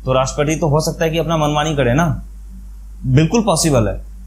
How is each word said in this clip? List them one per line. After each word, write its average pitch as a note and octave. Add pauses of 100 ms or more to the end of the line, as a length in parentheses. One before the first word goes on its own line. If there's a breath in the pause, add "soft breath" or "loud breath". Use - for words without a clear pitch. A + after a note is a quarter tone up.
तो C3
राष्ट्रपति C#3+
तो D#3
हो D3
सकता D#3+
है D#3+
कि D#3+
अपना D#3+
मनमानी D3+
करे B2
ना, D3+ (800)
बिल्कुल D#3
possible D3+
है, F#2+ (340)